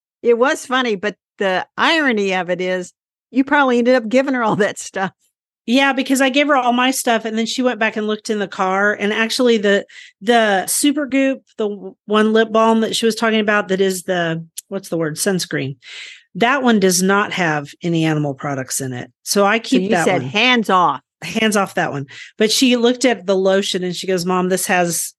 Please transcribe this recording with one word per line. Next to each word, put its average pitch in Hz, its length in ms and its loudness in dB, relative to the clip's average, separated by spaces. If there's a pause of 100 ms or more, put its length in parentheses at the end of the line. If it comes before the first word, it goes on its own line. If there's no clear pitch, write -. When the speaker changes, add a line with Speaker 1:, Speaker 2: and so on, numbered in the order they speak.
(220)
Speaker 1:
it 233 160 4
was 285 280 0
funny, 247 300 -2
but 202 200 -6 (220)
the 185 280 -2 (100)
irony 233 580 0
of 180 140 -4
it 180 120 -2
is 185 320 -4 (380)
you 262 140 0
probably 269 340 2
ended 240 180 4
up 220 120 -2
giving 262 260 2
her 247 80 -2
all 214 140 0
that 202 220 -2
stuff. 190 340 -6 (520)
Speaker 2:
Yeah, 269 280 2
because 269 280 0
I 269 80 2
gave 285 200 2
her 294 80 4
all 247 160 2
my 247 180 2
stuff 226 340 0
and 220 140 -6
then 226 80 -2
she 254 160 -4
went 247 160 0
back 220 180 0
and 214 120 -4
looked 208 220 -4
in 214 100 -2
the 190 80 -4
car. 196 460 0
And 202 180 -2
actually 226 460 2
the, 202 280 0 (340)
the 208 460 2
Supergoop, 269 680 0 (200)
the 214 120 -2
w-, 190 260 -12 (120)
one 214 260 2
lip 220 180 2
balm 226 300 4
that 220 160 -2
she 226 100 0
was 220 80 0
talking 220 240 0
about 208 300 0
that 190 120 0
is 190 220 0
the, 165 420 -2 (240)
what's 190 200 -10
the 175 100 -6
word? 156 160 -4
Sunscreen. 156 640 -4 (580)
That 254 300 0
one 226 160 4
does 180 200 2
not 196 320 2
have 156 380 -2 (100)
any 170 240 0
animal 151 300 -2
products 131 460 -8
in 131 120 -8
it. 123 200 -12 (100)
So 202 240 0
I 214 120 2
Speaker 1:
So 226 40 -12
Speaker 2:
keep 233 200 0
Speaker 1:
you 190 80 -2
Speaker 2:
that 175 140 2
Speaker 1:
said, 180 180 0
Speaker 2:
one. 131 80 -8
Speaker 1:
"Hands 233 400 2
off." 170 300 2 (220)
Speaker 2:
Hands 214 340 -2
off 196 180 -2
that 165 180 -2
one. 139 140 -8 (320)
But 220 120 2
she 247 240 4
looked 247 300 2
at 208 220 0
the 196 100 2
lotion 190 480 0
and 180 100 -4
she 180 140 -2
goes, 180 180 0
"Mom, 185 220 0
this 185 180 0
has 180 520 0